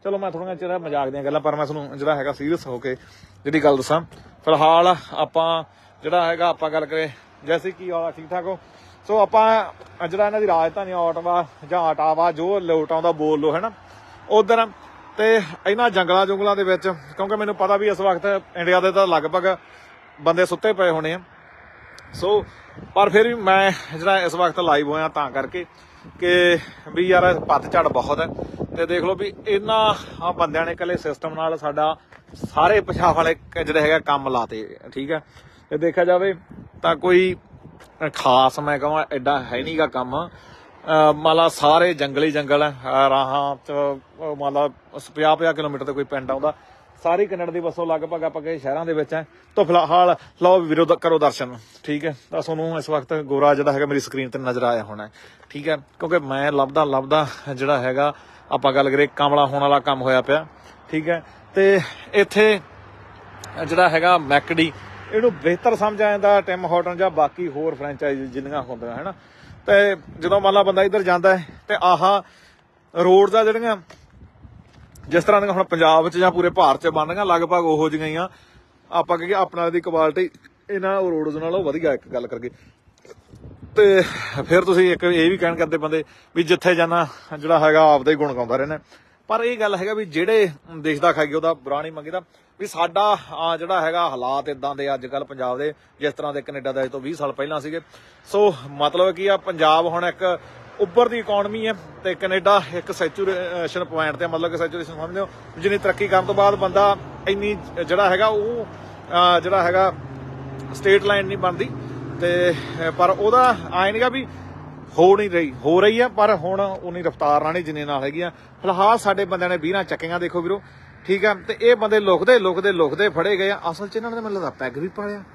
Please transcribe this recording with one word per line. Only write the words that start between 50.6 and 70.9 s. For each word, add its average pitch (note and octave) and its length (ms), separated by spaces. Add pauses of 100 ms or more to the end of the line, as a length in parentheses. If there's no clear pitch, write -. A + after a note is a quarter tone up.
ਵੀਰੋ, D#3+ 260
ਦ-, D#3+ 80
ਕਰੋ E3 260
ਦਰਸ਼ਨ, C3 380 (260)
ਠੀਕ D3 220
ਹੈ। D3 120 (140)
ਤਾਂ D#3+ 100
ਤੁਹਾਨੂੰ D#3+ 360
ਇਸ D3 120
ਵਕਤ D3 240
ਗੋਰਾ D3 400
ਜਿਹੜਾ C#3 180
ਹੈਗਾ, C#3 140
ਮੇਰੀ C#3+ 140
ਸਕਰੀਨ C3 300
ਤੇ C3+ 100
ਨਜ਼ਰ B2 240
ਆਇਆ A#2 200
ਹੋਣਾ, G#2+ 260 (400)
ਠੀਕ D3 200
ਹੈ, D#3 80
ਕਿਉਂਕਿ E3 420
ਮੈਂ C#3 320
ਲੱਭਦਾ C#3 320
ਲੱਭਦਾ C#3 440 (280)
ਜਿਹੜਾ C#3 220
ਹੈਗਾ, C3 360 (380)
ਆਪਾਂ C#3 220
ਗੱਲ C3+ 160
ਕਰੀਏ, C#3 260
ਕਮਲਾ C#3+ 300
ਹੋਣ C#3 160
ਵਾਲਾ C#3+ 180
ਕੰਮ C3+ 220
ਹੋਇਆ B2+ 200
ਪਿਆ, D3+ 260 (440)
ਠੀਕ D#3 180
ਹੈ। E3+ 140 (320)
ਤੇ G3 260 (320)
ਇੱਥੇ G#3 460 (1080)
ਜਿਹੜਾ E3+ 220
ਹੈਗਾ, E3+ 280
ਮੈਕਡੀ, D3+ 560 (380)
ਇਹਨੂੰ A3 220
ਬਿਹਤਰ F3 420
ਸਮਝਿਆ G#3 340
ਜਾਂਦਾ G3+ 320
ਟਿਮ F#3 240
ਹਾਰਟਨ F3 320
ਜਾਂ F#3 120
ਬਾਕੀ D#3 380
ਹੋਰ D3+ 280
ਫਰੈਂਚਾਈਜ਼ C#3 460
ਜਿੰਨੀਆਂ C3+ 400
ਹੁੰਦੀਆਂ, A#2+ 340
ਹੈ C3+ 80
ਨਾ। F#3 100 (540)
ਤੇ G3+ 280 (240)
ਜਦੋਂ F3+ 220
ਮੰਨ G3 120
ਲਾ G3+ 100
ਬੰਦਾ F#3+ 200
ਇੱਧਰ G3+ 200